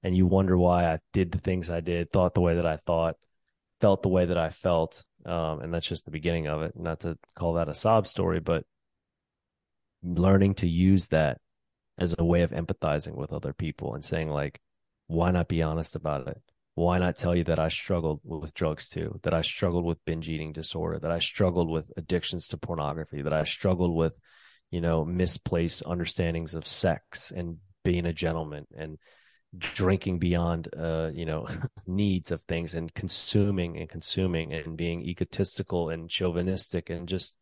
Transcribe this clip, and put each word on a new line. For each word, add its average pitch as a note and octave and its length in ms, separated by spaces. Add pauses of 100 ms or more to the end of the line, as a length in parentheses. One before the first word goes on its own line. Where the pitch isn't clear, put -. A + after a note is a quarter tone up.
And F#2 140
you F#2 100
wonder F#2 320
why F2 340
I D#2+ 60 (140)
did F2+ 180
the F2+ 80
things F2+ 320
I E2+ 100
did, E2+ 300
thought F2+ 240
the F#2 60
way E2+ 160
that E2+ 100
I D#2 120
thought, E2 380 (640)
felt G2 220
the G2 60
way F#2 160
that F2 140
I D#2+ 120
felt. E2 540 (200)
Um, D#2+ 360
and D#2+ 120
that's E2+ 140
just - 180
the D2 60
beginning D#2 380
of D2+ 140
it. D#2+ 120
Not E2 260
to E2+ 160 (200)
call E2+ 180
that E2 140
a D2+ 60
sob G#2+ 340
story, F2 320
but D#2+ 240 (1400)
learning F#2+ 540
to F2+ 100
use F2+ 420
that D2+ 320 (560)
as - 220
a E2+ 60
way F2 180
of E2 80
empathizing D2+ 640
with C#2 180
other C#2+ 200
people C#2+ 420
and D2 100
saying, D#2+ 260
like, D2 300 (460)
"Why E2+ 240
not F2 160
be E2 160
honest D#2+ 320
about D2 320
it? C2+ 160 (320)
Why F2 240
not F2+ 200
tell F2 180
you E2+ 80
that D#2+ 140
I D#2+ 100
struggled E2 560
with D#2+ 300
drugs D#2 340
too, D#2 360
that D#2+ 100
I E2 80
struggled F2 420
with E2+ 220
binge D#2+ 220
eating D#2 260
disorder, E2 440
that E2 140
I E2+ 60
struggled F2 500
with D#2+ 300
addictions F2 500
to - 80
pornography, D2 640
that D2 120
I D#2 120
struggled F2+ 500
with, D#2+ 200 (560)
you F2 100
know, E2 240
misplaced E2+ 800
understandings E2 720
of D#2+ 120
sex - 640
and E2+ 280 (260)
being F2 220
a E2+ 80
gentleman D#2+ 600
and D#2 240 (600)
drinking F#2 600
beyond, E2+ 560
uh, D#2+ 380
you E2 140
know, D#2 200
<laughs> - 400
needs F#2 460
of E2 120
things E2 280
and E2 220
consuming F#2+ 840
and E2 140
consuming E2 640
and D#2+ 240
being E2+ 240
egotistical F2 880
and E2 180
chauvinistic F2+ 800
and E2+ 180
just" F2+ 340